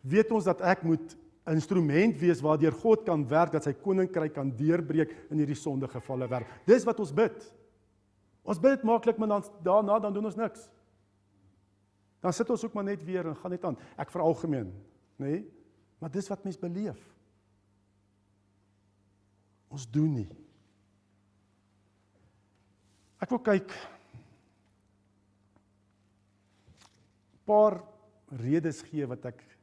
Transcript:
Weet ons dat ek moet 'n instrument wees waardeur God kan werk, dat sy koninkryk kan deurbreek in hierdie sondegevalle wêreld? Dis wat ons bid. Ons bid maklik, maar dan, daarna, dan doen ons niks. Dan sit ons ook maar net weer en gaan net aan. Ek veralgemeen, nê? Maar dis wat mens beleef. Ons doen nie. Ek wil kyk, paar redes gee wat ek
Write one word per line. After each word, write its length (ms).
Weet 280
ons 120
dat 160
ek 240
moet 300
'n 80
instrument 640
wees 240
waardeur 300
God 340
kan 220
werk, 240
dat 120
sy 80
koninkryk 640
kan 160
deurbreek 640
in 80
hierdie 200
sondegevalle 720
wêreld? 180
Dis 180
wat 160
ons 120
bid. 420
Ons 160
bid 240
maklik, 360
maar 100
dan, 160
daarna, 380
dan 140
doen 100
ons 120
niks. 320
Dan 120
sit 180
ons 140
ook 100
maar 100
net 200
weer 220
en 100
gaan 140
net 140
aan. 120
Ek 140
veralgemeen, 640
nê? 220
Maar 120
dis 180
wat 160
mens 140
beleef. 440
Ons 220
doen 240
nie. 140
Ek 80
wil 120
kyk, 300
paar 320
redes 400
gee 240
wat 240
ek 140